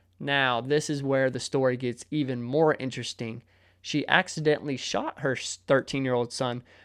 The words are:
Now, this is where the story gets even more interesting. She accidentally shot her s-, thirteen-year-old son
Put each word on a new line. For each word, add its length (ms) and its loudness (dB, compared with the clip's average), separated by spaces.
Now, 400 2
this 280 0
is 140 -2
where 280 2
the 100 -6
story 360 2
gets 340 -6
even 320 -2
more 320 4
interesting. 680 -8
She 280 -4
accidentally 680 2
shot 440 -4
her 160 2
s-, 320 -10
thirteen-year-old 640 2
son 320 -4